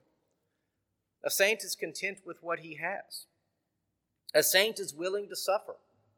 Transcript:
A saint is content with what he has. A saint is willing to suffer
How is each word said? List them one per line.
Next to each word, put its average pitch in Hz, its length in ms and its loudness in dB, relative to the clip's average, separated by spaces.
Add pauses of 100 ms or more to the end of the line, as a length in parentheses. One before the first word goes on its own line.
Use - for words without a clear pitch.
(1200)
A 147 80 -2
saint 214 320 4
is 180 120 -6
content 190 480 -6
with 170 180 -12
what 170 180 -4
he 160 160 -14
has. 170 500 -8 (1120)
A 151 80 8
saint 208 360 4
is 160 140 -8
willing 190 340 -2
to 175 80 -14
suffer - 420 -2 (400)